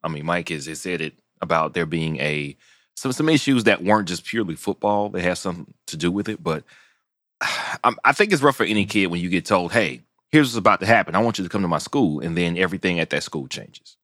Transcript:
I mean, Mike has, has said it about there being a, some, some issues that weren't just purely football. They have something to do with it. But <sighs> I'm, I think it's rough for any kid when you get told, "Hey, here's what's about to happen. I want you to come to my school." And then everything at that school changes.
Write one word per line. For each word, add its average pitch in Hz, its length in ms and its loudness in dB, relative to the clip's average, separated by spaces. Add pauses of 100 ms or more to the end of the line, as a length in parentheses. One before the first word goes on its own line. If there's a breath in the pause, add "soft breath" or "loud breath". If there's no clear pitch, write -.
I 87 40 -4
mean, 76 180 -6
Mike 85 240 -2
has, 76 160 -8
has 78 160 -12
said 87 200 -4
it 80 120 -8 (260)
about 80 360 0
there 85 100 0
being 80 340 -2
a, 73 380 -4 (380 soft breath)
some, 135 160 -4
some 156 180 0
issues 135 360 4
that 98 180 4
weren't 101 240 4
just 87 180 -6
purely 101 300 -4
football. 104 540 -2
They 90 120 -6
have 90 160 0
something 87 340 -8 (160)
to 82 100 -10
do 87 140 0
with 101 160 -2
it. 107 160 -8
But 78 200 -4 (800 soft breath)
<sighs> - 420 -6
I'm, 120 200 2
I 131 80 6
think 208 220 2
it's 143 80 2
rough 139 140 6
for 117 100 0
any 101 200 2
kid 101 220 2
when 87 140 -2
you 87 80 -2
get 87 160 0
told, 90 260 2
"Hey, 85 300 0 (300)
here's 151 180 6
what's 117 80 -4
about 101 240 0
to 95 40 -4
happen. 98 300 4
I 95 40 4
want 113 180 0
you 95 60 -4
to 87 60 -6
come 101 140 -2
to 87 40 0
my 80 120 2
school." 85 400 0
And 82 180 -4
then 87 200 0
everything 92 420 0
at 80 120 -2
that 73 120 -2
school 69 240 -8
changes. - 560 -16